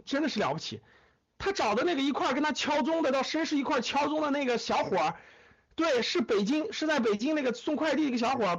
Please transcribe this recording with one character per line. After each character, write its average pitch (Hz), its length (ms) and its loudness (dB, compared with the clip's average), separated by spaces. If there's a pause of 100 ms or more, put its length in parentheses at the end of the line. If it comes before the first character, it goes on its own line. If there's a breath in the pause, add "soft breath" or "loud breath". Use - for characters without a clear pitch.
真 277 180 -2
的 302 60 0
是 214 100 -4
了 147 140 0
不 160 60 -6
起。 - 240 -10 (560 soft breath)
他 392 140 -4
找 220 220 0
的 254 100 2
那 349 100 0
个 269 80 0
一 277 100 2
块 320 160 0
儿 262 60 2
跟 294 80 0
他 302 100 2
敲 294 300 0
钟 330 200 0
的， 277 80 2
到 262 120 2
绅 302 240 -2
士 302 100 0
一 277 60 2
块 285 160 0
儿 - 20 2
敲 285 280 0
钟 311 120 -2
的 294 100 0
那 285 140 0
个 240 140 0
小 233 260 -2
伙 185 140 0
儿， - 180 0 (580 loud breath)
对， 294 280 2
是 - 180 0
北 208 240 2
京， 302 260 0
是 - 160 -4
在 294 140 0
北 214 160 2
京 269 180 0
那 302 60 0
个 247 140 0
送 302 220 -4
快 302 180 0
递 302 120 2
一 262 40 0
个 233 80 0
小 240 180 0
伙 220 100 0
儿 175 120 0